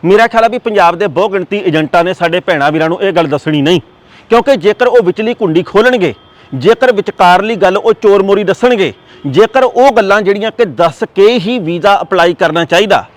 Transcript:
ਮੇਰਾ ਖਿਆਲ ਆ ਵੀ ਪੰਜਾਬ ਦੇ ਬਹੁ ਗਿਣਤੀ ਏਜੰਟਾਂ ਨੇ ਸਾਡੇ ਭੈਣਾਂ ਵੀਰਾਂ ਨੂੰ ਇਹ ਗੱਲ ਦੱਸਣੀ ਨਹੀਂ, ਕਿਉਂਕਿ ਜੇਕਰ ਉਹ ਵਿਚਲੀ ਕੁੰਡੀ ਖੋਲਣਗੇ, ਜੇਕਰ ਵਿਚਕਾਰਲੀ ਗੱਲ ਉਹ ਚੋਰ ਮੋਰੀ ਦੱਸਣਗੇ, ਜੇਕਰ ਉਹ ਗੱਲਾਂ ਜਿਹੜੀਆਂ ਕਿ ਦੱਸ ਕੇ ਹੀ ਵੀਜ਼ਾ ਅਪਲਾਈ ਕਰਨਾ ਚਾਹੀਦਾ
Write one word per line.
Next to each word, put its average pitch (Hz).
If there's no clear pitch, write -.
ਮੇਰਾ 208
ਖਿਆਲ 226
ਆ 233
ਵੀ 214
ਪੰਜਾਬ 190
ਦੇ 202
ਬਹੁ 180
ਗਿਣਤੀ 190
ਏਜੰਟਾਂ 160
ਨੇ 185
ਸਾਡੇ 170
ਭੈਣਾਂ 151
ਵੀਰਾਂ 156
ਨੂੰ 180
ਇਹ 196
ਗੱਲ 165
ਦੱਸਣੀ 147
ਨਹੀਂ, 160
ਕਿਉਂਕਿ 240
ਜੇਕਰ 208
ਉਹ 240
ਵਿਚਲੀ 220
ਕੁੰਡੀ 175
ਖੋਲਣਗੇ, 208
ਜੇਕਰ 214
ਵਿਚਕਾਰਲੀ 196
ਗੱਲ 185
ਉਹ 226
ਚੋਰ 202
ਮੋਰੀ 196
ਦੱਸਣਗੇ, 196
ਜੇਕਰ 214
ਉਹ 262
ਗੱਲਾਂ 208
ਜਿਹੜੀਆਂ 202
ਕਿ 233
ਦੱਸ 170
ਕੇ 196
ਹੀ 220
ਵੀਜ਼ਾ 175
ਅਪਲਾਈ 175
ਕਰਨਾ 165
ਚਾਹੀਦਾ 175